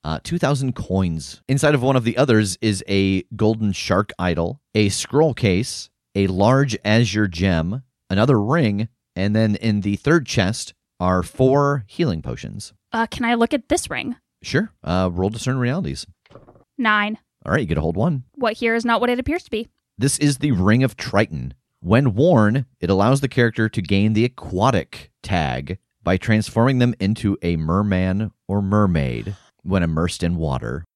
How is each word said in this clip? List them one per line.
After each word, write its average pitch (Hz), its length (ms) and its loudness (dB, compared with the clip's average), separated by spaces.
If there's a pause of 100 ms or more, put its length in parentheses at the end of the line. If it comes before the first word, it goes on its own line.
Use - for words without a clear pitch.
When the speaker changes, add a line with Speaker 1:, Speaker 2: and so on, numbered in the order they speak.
Speaker 1:
Uh, 78 180 -4
two 170 160 -6
thousand 135 360 -2
coins. 90 720 -4
Inside 143 260 2
of 123 80 0
one 131 140 2
of 117 80 0
the 113 120 0
others 110 440 4
is 107 280 0
a 98 340 2 (140)
golden 110 360 2
shark 98 460 -2
idol, 85 420 -2 (140)
a 107 160 4
scroll 147 440 0
case, 101 540 -2 (260)
a 98 120 2
large 110 580 2
azure 107 440 2
gem, 87 540 -2 (280)
another 110 300 4
ring, 110 480 0 (280)
and 101 200 0
then 110 200 2
in 104 240 0
the 101 160 -2
third 151 300 2
chest - 480 -2 (240)
are 90 240 2
four 135 640 2
healing 107 360 -4
potions. - 500 -12 (200)
Speaker 2:
Uh, 226 140 -2
can - 180 -8
I 233 100 0
look 233 200 0
at 254 160 -6
this - 200 -2
ring? - 260 -8 (260)
Speaker 1:
Sure. 185 300 -2 (120)
Uh, 92 280 0
roll 92 180 0
Discern 127 280 -4
Realities. 123 480 -4 (680)
Speaker 2:
Nine. 214 400 0 (300)
Speaker 1:
All 80 60 -2
right, - 100 2
you 95 40 -4
get 78 120 0
a 76 40 -2
hold 82 140 -2
one. 135 280 -2 (100)
Speaker 2:
What 233 200 -2
here 226 200 -2
is 233 100 -2
not 233 160 0
what 240 100 0
it 247 80 -2
appears 294 260 -4
to - 60 -18
be. 226 180 -6 (300)
Speaker 1:
This 131 200 0
is 143 200 2
the 147 140 0
Ring 107 300 4
of 131 140 0
Triton. 69 560 -2 (280)
When 113 340 2
worn, 113 500 4 (160)
it 85 80 -4
allows 104 320 2
the 139 80 -2
character 117 400 0
to 107 140 -4
gain 104 320 2
the 110 100 2
aquatic 110 840 -2 (120)
tag 69 540 -4 (260)
by 92 140 0
transforming 113 640 0
them 123 200 2
into 98 440 0
a 85 140 0
merman 92 760 0 (160)
or 101 140 0
mermaid 90 720 0 (260)
when 92 200 0
immersed 82 400 -2
in 87 140 0
water. 71 600 -4